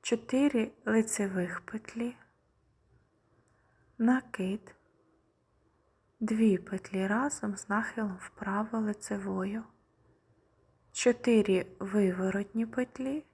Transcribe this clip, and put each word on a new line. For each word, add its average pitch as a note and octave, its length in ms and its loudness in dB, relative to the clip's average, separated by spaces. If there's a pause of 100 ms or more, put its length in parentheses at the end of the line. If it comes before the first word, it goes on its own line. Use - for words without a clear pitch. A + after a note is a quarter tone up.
Чотири B3+ 680 2 (140)
лицевих G3 760 0
петлі, A#3 540 -8 (1800)
накид, A3 760 0 (1400)
дві A3 380 4
петлі F#3+ 500 -4
разом G#3+ 500 -2
з - 120 -16
нахилом G#3 520 -2
вправо A3 580 -4
лицевою, G3+ 840 -4 (1300)
чотири A3 760 4 (120)
виворотні G3 840 0
петлі C4 680 -6